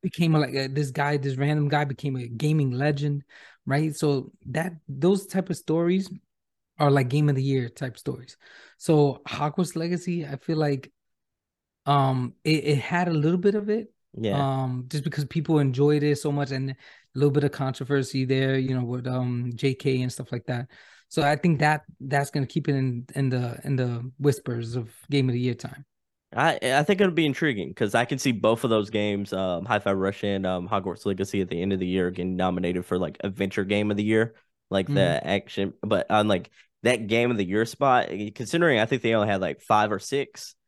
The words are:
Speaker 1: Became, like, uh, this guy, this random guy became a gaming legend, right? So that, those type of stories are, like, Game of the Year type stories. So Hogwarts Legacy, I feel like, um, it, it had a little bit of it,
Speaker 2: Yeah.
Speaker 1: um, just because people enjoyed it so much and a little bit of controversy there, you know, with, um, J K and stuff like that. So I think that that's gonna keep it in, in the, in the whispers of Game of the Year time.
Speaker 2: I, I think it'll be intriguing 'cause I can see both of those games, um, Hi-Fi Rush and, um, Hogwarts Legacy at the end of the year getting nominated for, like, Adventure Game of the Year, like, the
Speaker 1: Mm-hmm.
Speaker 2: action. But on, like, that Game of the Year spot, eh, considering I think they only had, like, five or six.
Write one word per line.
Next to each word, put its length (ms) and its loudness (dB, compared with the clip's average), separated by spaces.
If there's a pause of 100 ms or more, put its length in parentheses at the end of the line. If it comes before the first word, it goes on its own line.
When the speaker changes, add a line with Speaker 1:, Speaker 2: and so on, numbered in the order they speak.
Speaker 1:
Became, 300 2
like, 200 2
uh, 160 -2
this 220 -2
guy, 240 0
this 220 -2
random 320 2
guy 160 2
became 320 -4
a 100 -8
gaming 440 2
legend, 520 0 (420)
right? 300 0
So 380 0 (140)
that, 260 -4 (160)
those 380 2
type 220 -4
of 60 -2
stories 560 0 (640)
are, 140 6
like, 160 4
Game 220 4
of 60 2
the 80 0
Year 260 0
type 280 -10
stories. 380 -10 (420)
So 480 4
Hogwarts 520 -2
Legacy, 500 -4
I 80 -8
feel 220 -4
like, 340 0 (960)
um, 480 2 (100)
it, 220 2
it 140 2
had 280 0
a 60 0
little 240 2
bit 180 2
of 140 -2
it, 240 -2 (200)
Speaker 2:
Yeah. 340 0 (180)
Speaker 1:
um, 240 -6
just 160 -6
because 180 -4
people 360 0
enjoyed 440 2
it 140 2
so 160 -4
much 180 -2
and 200 -4
a 40 -10 (400)
little 160 4
bit 140 2
of 80 0
controversy 720 -2
there, 340 2
you 160 -2
know, 80 -2
with, 240 -6
um, 480 -2
J 180 0
K 280 -2
and 100 -2
stuff 220 -10
like 140 -8
that. 200 -4 (400)
So 140 -2
I 160 4
think 220 2
that 240 2 (180)
that's 280 0
gonna 160 -2
keep 220 -4
it 80 2
in, 300 -2 (100)
in 140 2
the, 340 -2
in 140 -2
the 420 -2
whispers 560 0
of 180 -6 (160)
Game 200 2
of 40 0
the 60 0
Year 140 0
time. 320 -12 (500)
Speaker 2:
I, 280 2
I 180 4
think 180 2
it'll 140 4
be 140 2
intriguing 480 -2
'cause 180 -2
I 120 4
can 120 -4
see 140 0
both 320 2
of 80 2
those 180 2
games, 440 -2
um, 320 -2
Hi-Fi 280 0
Rush 300 -2
and, 240 -2
um, 200 -4
Hogwarts 380 -4
Legacy 360 -2
at 80 -4
the 120 -4
end 120 0
of 60 -2
the 60 -2
year 240 0
getting 260 -4
nominated 520 -2
for, 100 -2
like, 260 -4
Adventure 400 -4
Game 280 0
of 60 -2
the 60 -2
Year, 300 2 (380)
like, 200 0
the 300 2
Speaker 1:
Mm-hmm. 60 -8
Speaker 2:
action. 540 -4
But 280 0
on, 180 4
like, 220 0 (320)
that 240 0
Game 240 2
of 80 -2
the 80 0
Year 220 0
spot, 420 2
eh, 240 -6
considering 460 2
I 80 2
think 160 -2
they 100 2
only 140 4
had, 140 0
like, 200 -4
five 300 4
or 80 -2
six. 560 -6 (120)